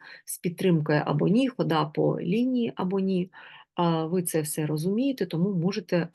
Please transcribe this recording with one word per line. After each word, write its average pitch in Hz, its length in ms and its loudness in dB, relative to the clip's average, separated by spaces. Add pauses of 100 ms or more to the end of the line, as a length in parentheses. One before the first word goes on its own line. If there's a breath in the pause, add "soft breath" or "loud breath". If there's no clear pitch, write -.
(260 loud breath)
з - 120 -12
підтримкою 170 680 2
або 160 220 2
ні, 240 220 2
хода 156 360 0
по 151 360 0
лінії 240 540 0
або 190 240 -2
ні. 190 320 0 (440 loud breath)
А, 165 300 2
ви 175 180 0
це 165 180 -2
все 151 240 -4
розумієте, 196 600 0
тому 175 280 0
можете 180 600 0